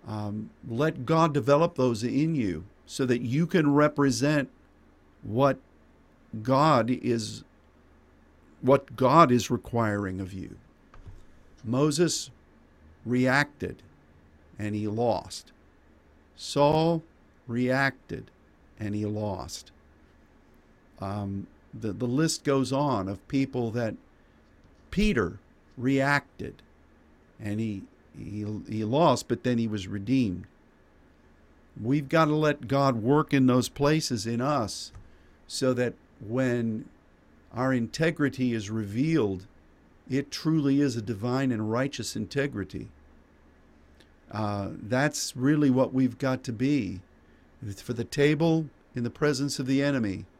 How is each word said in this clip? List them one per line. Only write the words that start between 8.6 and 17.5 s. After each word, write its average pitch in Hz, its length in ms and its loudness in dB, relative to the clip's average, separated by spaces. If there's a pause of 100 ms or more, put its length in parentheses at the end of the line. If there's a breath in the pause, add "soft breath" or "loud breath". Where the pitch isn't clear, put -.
what 131 360 2
God 131 360 6
is 117 180 2
requiring 104 680 -2
of 95 140 -8
you. - 220 -12 (1080)
Moses 147 680 0 (760)
reacted 127 760 0 (760)
and 104 160 -4
he 107 120 -4
lost. 107 680 -4 (840)
Saul 160 680 2 (440)
reacted 127 840 -2 (480)